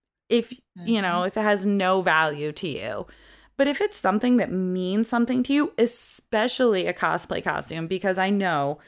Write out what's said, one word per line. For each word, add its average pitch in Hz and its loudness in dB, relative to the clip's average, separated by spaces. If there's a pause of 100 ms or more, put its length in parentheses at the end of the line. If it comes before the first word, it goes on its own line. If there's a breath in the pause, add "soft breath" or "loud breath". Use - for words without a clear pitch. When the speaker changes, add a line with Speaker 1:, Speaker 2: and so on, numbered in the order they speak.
(280)
Speaker 1:
If, 233 0 (320)
you 220 2
know, 185 0 (120)
Speaker 2:
Mm-hmm. 180 0
Speaker 1:
if 196 -6
it 220 0
has 202 2
no 190 2
value 156 2
to 175 -8
you. 107 -6 (500 soft breath)
But 277 4
if 285 -2
it's 415 -2
something 214 2
that 196 0
means 185 -2
something 247 0
to 277 -2
you, 294 2
especially 226 0
a 175 -2
cosplay 170 -2
costume, 160 -4
because 185 -2
I 190 0
know 160 0